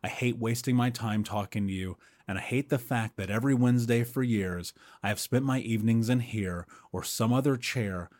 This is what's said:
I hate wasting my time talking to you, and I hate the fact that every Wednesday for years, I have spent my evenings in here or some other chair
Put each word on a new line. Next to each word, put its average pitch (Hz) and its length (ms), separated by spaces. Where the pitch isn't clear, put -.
I - 60
hate 123 300
wasting 117 400
my 123 140
time 107 340
talking 101 420
to 95 60
you, 92 240
and 95 120
I 90 40
hate 135 280
the 143 80
fact 117 400
that 95 140
every 123 240
Wednesday 120 480
for 117 180
years, 95 500
I 98 80
have 104 100
spent 127 240
my 131 160
evenings 113 500
in 127 100
here 95 480
or 90 120
some 117 300
other 135 240
chair 98 520